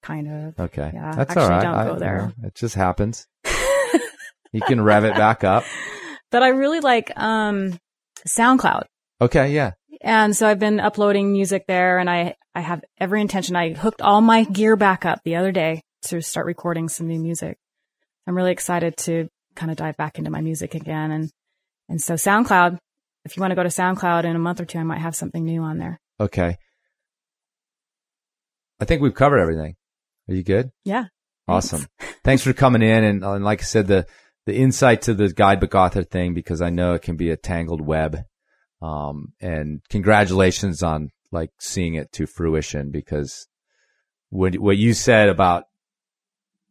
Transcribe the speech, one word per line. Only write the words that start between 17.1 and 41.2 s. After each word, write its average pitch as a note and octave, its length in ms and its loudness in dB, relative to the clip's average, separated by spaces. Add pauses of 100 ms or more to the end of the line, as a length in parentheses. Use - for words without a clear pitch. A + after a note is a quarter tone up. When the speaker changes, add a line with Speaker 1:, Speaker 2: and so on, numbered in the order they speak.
Speaker 1:
music. E3 380 -6 (680)
I'm F3+ 100 -4
really F#3 160 0
excited E3+ 460 -4
to E3 300 -4 (280)
kinda D#3+ 180 -6
dive D#3 220 -8
back D#3 220 -8
into D#3 120 -6
my D#3 120 -6
music D#3+ 320 -6
again. D#3 380 -6
And, D#3 180 -6 (580)
and E3 120 -6
so - 140 -6
SoundCloud, F#3 600 2 (480)
if - 120 -18
you F3+ 40 -6
wanna F#3 140 -2
go F3+ 80 0
to F3+ 80 0
SoundCloud F3+ 540 0
in E3 120 -2
a - 40 -2
month E3+ 200 -4
or F3 60 -8
two, E3+ 120 -10
I E3 40 -4
might D#3+ 180 -4
have E3 160 -6
something - 280 -6
new E3 180 -2
on D#3+ 160 -6
there. E3 200 -10 (220)
Speaker 2:
Okay. F2 380 -2 (2250)
I G#2+ 40 -4
think D3+ 180 0
we've C3+ 120 2
covered C#3 260 4
everything. D#2+ 360 -2 (520)
Are F#2+ 60 -6
you F#2 80 -4
good? G2+ 280 0 (140)
Speaker 1:
Yeah. G#3 220 -4 (420)
Speaker 2:
Awesome. - 380 -2 (120)
Speaker 1:
Thanks. - 200 -16
<laughs> - 60 -8
Speaker 2:
Thanks C3 200 4
for C3 80 2
coming B2 300 4
in. A2 220 6
And, G2+ 200 0
and G2 200 -4
like G#2 160 0
I - 40 -10
said, G#2+ 220 2
the, F#2+ 200 2 (400)
the G2+ 100 -2
insight B2+ 460 4
to A#2 120 0
the G2+ 180 2
guidebook G2 420 2
author F#2 280 2
thing, F2+ 320 -4
because E2+ 260 -6
I F2 100 0
know F2 240 0
it E2+ 80 -2
can E2+ 140 -6
be E2 140 -2
a D#2+ 60 -2
tangled E2+ 440 -6
web. D#2 380 -2 (600)
Um, D2 600 -10
and D2+ 480 -6
congratulations F#2+ 920 2
on, D#2 280 -4 (200)